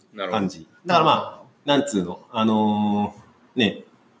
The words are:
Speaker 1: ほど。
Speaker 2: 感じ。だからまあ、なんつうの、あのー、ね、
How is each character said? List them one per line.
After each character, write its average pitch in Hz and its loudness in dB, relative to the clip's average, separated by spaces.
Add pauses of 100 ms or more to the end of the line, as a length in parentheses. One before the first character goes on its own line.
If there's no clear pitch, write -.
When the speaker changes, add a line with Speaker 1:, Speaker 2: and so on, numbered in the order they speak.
(140)
Speaker 1:
ほ 98 -8
ど。 90 -8
Speaker 2:
感 98 0
じ。 82 -14 (180)
だ 175 0
か 165 6
ら 160 4
ま 151 4
あ、 - -4 (220)
な 143 2
ん - 0
つ 104 -2
う 87 0
の、 90 -10 (100)
あ 110 -2
の 104 0 (420)
ー、 - 0
ね、 104 0 (380)